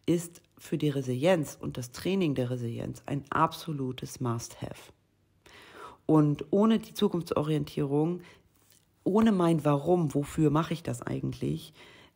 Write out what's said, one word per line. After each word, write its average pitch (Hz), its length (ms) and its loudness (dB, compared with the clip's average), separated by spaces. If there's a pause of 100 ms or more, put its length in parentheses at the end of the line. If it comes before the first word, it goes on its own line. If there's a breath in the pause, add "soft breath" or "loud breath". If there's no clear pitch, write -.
ist 170 380 -2 (160)
für - 180 -6
die 147 140 0
Resilienz 139 680 0
und - 200 -8
das 123 140 -10
Training 175 420 0
der 123 160 -2
Resilienz 120 560 -6
ein 139 240 -4
absolutes 139 920 -4
Must-Have. - 720 -6 (1120 loud breath)
Und 151 460 4
ohne 214 300 6
die - 120 -16
Zukunftsorientierung, 156 1300 0 (840 loud breath)
ohne 220 280 4
mein 165 320 2
Warum, 147 500 2
wofür 147 360 2
mache 160 240 0
ich - 80 -10
das 120 180 -6
eigentlich, 135 720 -6 (440 loud breath)